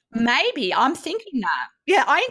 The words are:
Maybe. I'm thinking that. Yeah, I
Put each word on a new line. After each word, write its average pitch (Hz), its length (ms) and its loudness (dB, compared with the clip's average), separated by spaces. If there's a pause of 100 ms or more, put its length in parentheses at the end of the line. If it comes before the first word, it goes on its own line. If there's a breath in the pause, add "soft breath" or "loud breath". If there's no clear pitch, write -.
(120)
Maybe. 240 600 0
I'm 254 220 2
thinking 359 480 -6
that. 147 260 -2 (200)
Yeah, - 180 4
I 311 140 2 (120)